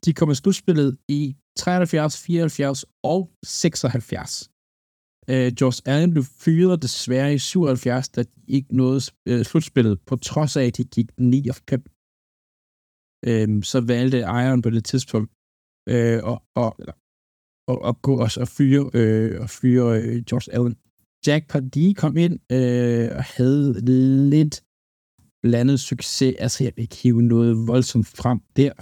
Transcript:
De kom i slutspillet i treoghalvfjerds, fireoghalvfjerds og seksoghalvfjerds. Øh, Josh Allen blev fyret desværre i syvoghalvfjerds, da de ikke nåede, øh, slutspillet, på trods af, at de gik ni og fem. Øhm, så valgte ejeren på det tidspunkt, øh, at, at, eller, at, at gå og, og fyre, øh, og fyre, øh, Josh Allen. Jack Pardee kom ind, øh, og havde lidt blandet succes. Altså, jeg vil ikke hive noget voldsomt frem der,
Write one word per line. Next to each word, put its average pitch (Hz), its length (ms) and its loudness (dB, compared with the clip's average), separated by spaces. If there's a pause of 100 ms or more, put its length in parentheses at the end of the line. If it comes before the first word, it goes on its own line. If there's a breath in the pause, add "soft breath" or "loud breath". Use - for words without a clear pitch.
De 165 80 2
kom 151 180 0
i 139 40 2
slutspillet 151 600 0 (120)
i 147 100 0 (400)
treoghalvfjerds, 170 640 0
fireoghalvfjerds 156 640 -2 (280)
og 190 80 0 (400)
seksoghalvfjerds. - 760 -4 (960)
Øh, 127 180 2 (120)
Josh 127 240 0
Allen 156 260 2
blev 147 140 0 (180)
fyret 170 380 2
desværre 131 520 -2
i 143 40 0 (120)
syvoghalvfjerds, 131 600 -2
da - 140 -4
de - 240 -12
ikke 135 280 -2
nåede, 127 260 2 (280)
øh, 120 200 0
slutspillet, 110 600 2
på 135 60 0
trods 151 420 -4
af, 135 120 2
at - 80 -8
de 123 60 -4
gik - 340 -2
ni 127 300 2
og 127 80 -6 (140)
fem. 127 140 -2 (1500)
Øhm, 107 320 2 (100)
så 135 60 0 (160)
valgte 127 260 0
ejeren 123 420 0
på 117 80 0
det 110 160 -2
tidspunkt, 113 440 -4 (600)
øh, 117 300 2 (120)
at, 117 80 -6 (220)
at, 113 100 0 (100)
eller, - 140 -18 (760)
at, 127 60 -2 (120)
at 117 60 -2 (120)
gå 139 60 2 (120)
og, 107 40 0 (140)
og 120 40 -4 (100)
fyre, 139 260 4 (160)
øh, 110 440 2
og 113 60 -8
fyre, 123 380 2 (140)
øh, 117 300 -4
Josh - 200 -4
Allen. 120 240 -2 (500)
Jack 151 180 2 (100)
Pardee 147 400 0
kom 156 240 0
ind, 170 180 2 (220)
øh, 120 500 2 (100)
og 135 60 -6 (140)
havde 139 280 2 (680)
lidt 151 220 2 (880)
blandet 123 360 2
succes. - 640 -2
Altså, 123 200 -2
jeg 123 120 -4
vil 113 60 -8
ikke - 220 -10
hive 117 180 4 (120)
noget 117 380 2
voldsomt 123 360 2 (120)
frem 123 200 -2 (180)
der, 139 240 2